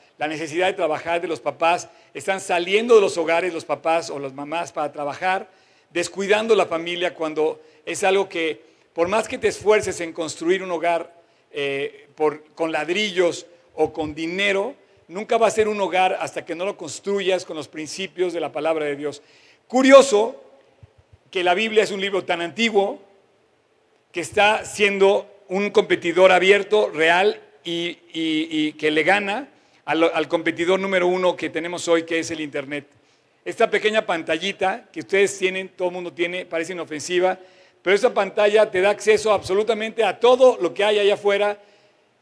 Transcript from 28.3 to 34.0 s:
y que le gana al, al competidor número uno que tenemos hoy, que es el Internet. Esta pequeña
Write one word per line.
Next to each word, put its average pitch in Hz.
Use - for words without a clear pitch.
y 151
que 151
le 156
gana 202
al, 156
al 165
competidor 170
número 190
uno 180
que 160
tenemos 165
hoy, 165
que 165
es 160
el 156
Internet. 143
Esta 214
pequeña 214